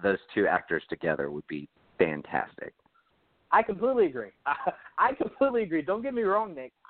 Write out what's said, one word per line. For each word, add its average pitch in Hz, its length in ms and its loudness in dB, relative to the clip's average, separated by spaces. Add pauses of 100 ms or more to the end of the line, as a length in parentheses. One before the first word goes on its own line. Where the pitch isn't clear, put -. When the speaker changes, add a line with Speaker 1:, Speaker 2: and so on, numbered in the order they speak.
Speaker 1:
those 95 160 2 (160)
two 101 120 4
actors 82 420 0
together 73 420 -2
would 73 180 -10
be 73 200 -8 (300)
fantastic. - 760 -2 (760)
Speaker 2:
I 208 120 6
completely 226 440 2
agree. 120 320 -4
<laughs> - 80 -12
I, 143 80 0 (440)
I 233 160 4
completely 254 500 0
agree. 160 180 0
Don't 196 200 -2
get 262 120 -4
me 233 80 0
wrong, 202 320 2
Nick. 131 180 -12 (180)